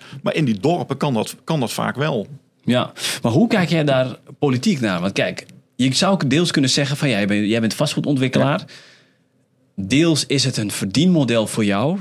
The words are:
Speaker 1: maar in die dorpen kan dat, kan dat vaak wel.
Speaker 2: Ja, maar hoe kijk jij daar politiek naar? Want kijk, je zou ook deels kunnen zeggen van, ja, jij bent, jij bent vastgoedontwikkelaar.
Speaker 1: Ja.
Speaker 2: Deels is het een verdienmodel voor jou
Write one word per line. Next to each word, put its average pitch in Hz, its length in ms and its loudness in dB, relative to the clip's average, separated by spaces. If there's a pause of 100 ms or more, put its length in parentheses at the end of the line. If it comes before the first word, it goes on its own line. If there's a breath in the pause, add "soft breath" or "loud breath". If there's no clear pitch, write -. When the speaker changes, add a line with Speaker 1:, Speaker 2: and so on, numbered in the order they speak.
(220 loud breath)
Speaker 1:
maar - 120 -2
in 160 100 0
die 110 160 0
dorpen 135 360 -2
kan 143 180 -2
dat, - 300 -4
kan 160 160 -2
dat 113 120 -4
vaak 110 240 -4
wel. 135 300 -2 (380)
Speaker 2:
Ja, 123 280 0 (300 loud breath)
maar 117 100 0
hoe 220 160 4
kijk 185 200 2
jij 160 160 2
daar 131 320 0 (220)
politiek 139 420 0
naar? 95 200 -2
Want 98 120 -2
kijk, 92 340 -4 (300)
je 131 180 0
zou 190 180 2
ook 143 180 0
deels 160 200 2
kunnen 135 200 2
zeggen 143 260 0
van, 151 120 0
ja, 113 80 2
jij 101 100 0
bent, 104 220 0
jij 113 120 2
bent 110 140 0
vastgoedontwikkelaar. 135 840 0
Speaker 1:
Ja. - 80 -16 (1080 loud breath)
Speaker 2:
Deels 135 500 2
is 139 180 0
het 123 120 -2
een 104 140 -4
verdienmodel 117 760 2
voor 107 180 -2
jou 113 360 0